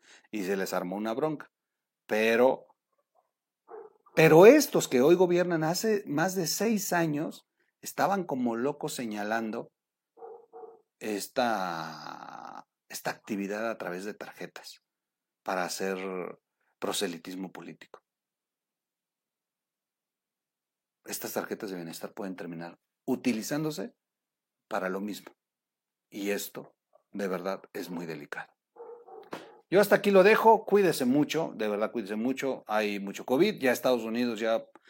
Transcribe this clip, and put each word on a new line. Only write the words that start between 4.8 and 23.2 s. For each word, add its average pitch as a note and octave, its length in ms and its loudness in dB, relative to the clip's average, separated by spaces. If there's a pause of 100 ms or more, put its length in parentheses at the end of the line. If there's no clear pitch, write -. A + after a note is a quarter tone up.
que C3 140 2
hoy D#3+ 160 6
gobiernan F3 480 2
hace G3+ 420 -2
más E3+ 300 -2
de F3+ 100 -2
seis G#3 460 -2
años E3 520 -2 (360)
estaban F3+ 420 -2
como B2+ 320 -2
locos C#3+ 400 -4
señalando A2 760 -6 (1300)
esta, F2+ 1700 -6 (200)
esta - 220 -8
actividad G#2 580 -4
a G#2+ 100 -6
través F#2 260 -8
de G#2 100 -8
tarjetas - 720 -16 (580)
para F#2 220 -2
hacer F#2+ 340 -4 (800)
proselitismo F#2 720 -6
político. - 500 -18 (3000)
Estas G#2+ 280 -10
tarjetas G#2+ 380 -6
de F#2+ 60 -8
bienestar E2 360 -12
pueden F#2+ 240 -10
terminar E2+ 420 -12 (280)
utilizándose D3 840 -4 (760)